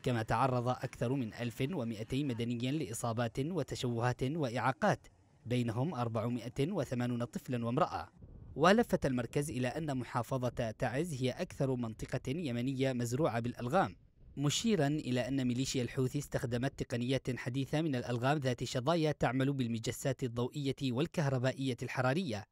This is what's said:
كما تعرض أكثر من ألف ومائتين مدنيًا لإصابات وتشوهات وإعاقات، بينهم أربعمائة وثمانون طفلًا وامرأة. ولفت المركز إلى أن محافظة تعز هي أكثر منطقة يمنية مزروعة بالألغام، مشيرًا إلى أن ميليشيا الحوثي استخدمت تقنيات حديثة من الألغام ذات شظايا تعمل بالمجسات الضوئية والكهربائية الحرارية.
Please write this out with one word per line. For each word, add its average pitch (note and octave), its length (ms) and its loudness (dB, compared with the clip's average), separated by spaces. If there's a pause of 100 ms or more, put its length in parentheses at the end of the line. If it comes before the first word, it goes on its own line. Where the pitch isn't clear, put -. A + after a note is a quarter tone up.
كما A#2+ 200 0
تعرض B2 460 2
أكثر B2 440 -2
من B2 220 -2
ألف A#2+ 380 -2
ومائتين B2+ 560 -2
مدنيًا A#2+ 440 -2
لإصابات A#2+ 640 -2
وتشوهات B2 840 0
وإعاقات، C3 840 0 (400)
بينهم B2 480 0
أربعمائة A#2 580 -2 (200)
وثمانون B2 520 0
طفلًا A#2+ 420 -4
وامرأة. A#2 420 0 (480)
ولفت F#3 500 6
المركز C3+ 440 0
إلى B2 180 0
أن D3 280 -2
محافظة B2 760 0
تعز C3 520 -2
هي B2 80 2
أكثر C3+ 440 0
منطقة A#2+ 540 -4
يمنية C3 640 0
مزروعة A#2+ 480 0
بالألغام، A#2+ 560 0 (400)
مشيرًا D3 500 2
إلى B2+ 420 0
أن C3+ 160 0
ميليشيا B2 380 0
الحوثي B2+ 360 -2
استخدمت B2+ 640 -2
تقنيات B2 540 -2
حديثة C3+ 440 -2
من D#3+ 140 0
الألغام B2 440 0
ذات B2+ 260 0
شظايا D3+ 480 2
تعمل C3 400 2
بالمجسات B2 720 -2
الضوئية B2+ 580 -2
والكهربائية C3 1000 0
الحرارية. B2+ 680 0